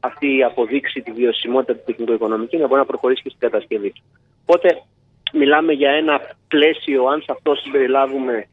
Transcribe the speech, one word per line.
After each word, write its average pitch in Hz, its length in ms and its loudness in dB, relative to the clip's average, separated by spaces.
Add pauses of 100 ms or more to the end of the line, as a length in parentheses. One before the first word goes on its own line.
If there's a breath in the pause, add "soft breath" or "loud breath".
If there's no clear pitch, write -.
αυτή 135 420 -2
αποδείξει 123 580 -2
τη 117 100 -12
βιωσιμότητα, 120 640 0
την - 100 -18
τεχνικο-οικονομική, 113 720 -4
να 156 100 0
μπορεί 131 140 2
να 135 60 0
προχωρήσει 131 360 -2
και - 60 -10
στην - 120 -14
κατασκευή 107 500 -2
του. - 120 -20 (420)
Οπότε, 175 240 4 (640)
μιλάμε 151 400 2
για 139 180 2
ένα 151 300 0 (280)
πλαίσιο, 147 560 2
αν 143 160 0
σε - 120 -12
αυτό 143 220 0
συμπεριλάβουμε 135 1000 0